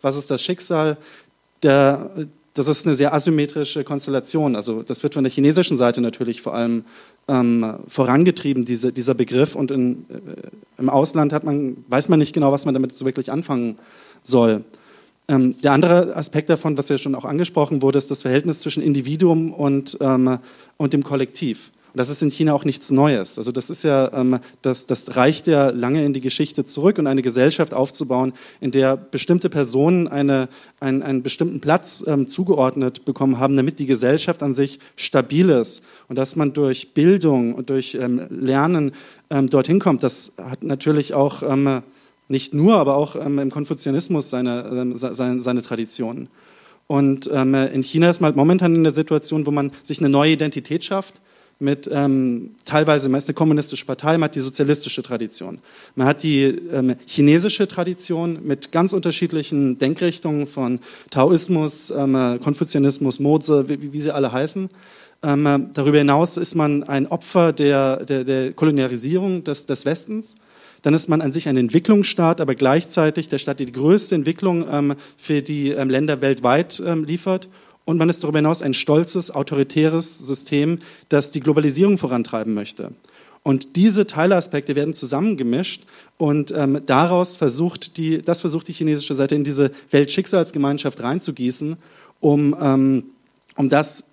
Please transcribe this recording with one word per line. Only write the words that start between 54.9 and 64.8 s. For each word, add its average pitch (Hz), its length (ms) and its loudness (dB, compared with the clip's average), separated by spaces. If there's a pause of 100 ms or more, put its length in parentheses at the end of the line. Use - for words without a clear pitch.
Tradition. 110 560 -8 (360)
Man 131 120 0
hat - 160 2
die, 143 200 2
ähm, 135 540 0 (100)
chinesische 170 600 2
Tradition 175 800 -4
mit 143 280 -6
ganz 175 200 2
unterschiedlichen 156 840 -2
Denkrichtungen 156 680 -2
von 127 340 -4 (280)
Taoismus, 156 840 2
ähm, 131 520 0
Konfuzianismus, 143 800 0
Mozi, 147 480 2
wie, 143 120 -4
wie, 143 140 -12
wie 151 80 -6
sie 147 100 -4
alle 139 200 -2
heißen. 156 360 -4 (540)